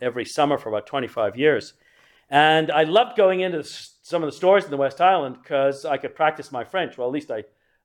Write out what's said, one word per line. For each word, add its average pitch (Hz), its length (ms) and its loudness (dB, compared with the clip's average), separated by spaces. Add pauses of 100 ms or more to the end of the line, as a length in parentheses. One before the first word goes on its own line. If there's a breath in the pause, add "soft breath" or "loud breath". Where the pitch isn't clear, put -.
every 123 220 -4
summer 143 340 0
for - 100 -10
about 107 180 -4
twenty-five 113 500 -4
years. 135 380 0 (540 soft breath)
And 156 420 4
I 156 140 2
loved 214 320 2
going 185 240 4
into 180 180 -2
s-, - 440 -14
some 170 200 -4
of 156 60 -4
the 131 80 -10
stores 190 280 4
in 156 60 -16
the 143 60 -6
West 135 240 -2
Island 165 440 2
'cause 139 400 -2
I 151 120 -2
could 135 180 -10
practice 156 360 -2
my 123 140 -8
French. 175 340 -6
Well, 123 80 -4
at 127 60 -4
least 151 180 -8
I, 110 140 -8 (400)